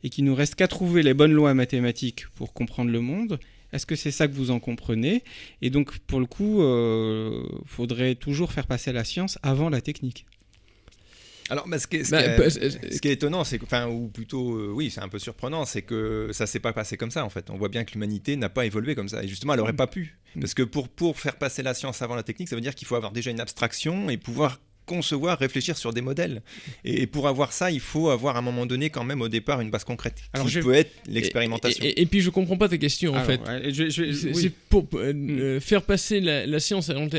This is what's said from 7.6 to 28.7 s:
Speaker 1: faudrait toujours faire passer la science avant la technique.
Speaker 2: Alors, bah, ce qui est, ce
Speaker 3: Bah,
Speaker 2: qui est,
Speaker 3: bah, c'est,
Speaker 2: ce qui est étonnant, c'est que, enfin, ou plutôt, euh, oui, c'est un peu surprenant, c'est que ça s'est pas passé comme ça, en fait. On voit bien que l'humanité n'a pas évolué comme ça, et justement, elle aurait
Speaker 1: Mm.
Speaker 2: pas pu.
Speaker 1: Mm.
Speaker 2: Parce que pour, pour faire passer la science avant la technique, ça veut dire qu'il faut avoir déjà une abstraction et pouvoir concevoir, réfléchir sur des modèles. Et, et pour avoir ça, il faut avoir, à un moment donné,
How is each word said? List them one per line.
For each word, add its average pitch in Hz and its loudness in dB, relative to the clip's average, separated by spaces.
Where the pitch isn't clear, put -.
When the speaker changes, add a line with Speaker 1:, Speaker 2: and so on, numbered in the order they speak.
Speaker 1:
faudrait 123 -2
toujours 147 -2
faire - -4
passer 127 -2
la 117 -2
science 190 -4
avant 143 2
la 139 2
technique. - -8
Speaker 2:
Alors, 143 -4
bah, 165 -2
ce - -6
qui - -2
est, 156 0
ce - 0
Speaker 3:
Bah, 156 6
Speaker 2:
qui - 6
est, 117 6
Speaker 3:
bah, - 8
c'est, - -2
Speaker 2:
ce 139 -4
qui 147 2
est 139 4
étonnant, 151 0
c'est 120 -4
que, 120 -10
enfin, 120 0
ou 117 -4
plutôt, 117 -4
euh, 104 -4
oui, 139 -2
c'est 98 -8
un 98 -8
peu 101 -8
surprenant, 131 -6
c'est 104 -4
que 110 -2
ça 107 -2
s'est - -4
pas 117 0
passé 110 -4
comme 120 -6
ça, 147 -4
en 101 -6
fait. 92 -8
On 98 -8
voit 101 -2
bien 113 -2
que - -8
l'humanité 104 -2
n'a 113 -2
pas 123 0
évolué 110 -2
comme 98 -6
ça, 104 -6
et 98 -4
justement, 135 -2
elle 123 4
aurait 110 0
Speaker 1:
Mm. 143 -4
Speaker 2:
pas 131 2
pu. 170 -8
Speaker 1:
Mm. 160 -8
Speaker 2:
Parce 135 -4
que 131 2
pour, 123 -2
pour 170 0
faire 143 -4
passer 135 -4
la 131 -2
science 135 -6
avant 120 -4
la 113 -4
technique, 170 -8
ça 117 -4
veut 117 -4
dire 135 -4
qu'il - -16
faut 123 0
avoir 110 -2
déjà 120 -6
une 117 -6
abstraction 165 -4
et 135 0
pouvoir 131 -2
concevoir, 165 0
réfléchir 135 0
sur 117 -4
des 120 -2
modèles. 139 -4
Et, 120 0
et 120 0
pour 143 0
avoir 139 2
ça, 185 0
il 147 0
faut 156 0
avoir, 123 2
à - 0
un 123 -2
moment 123 -2
donné, 127 0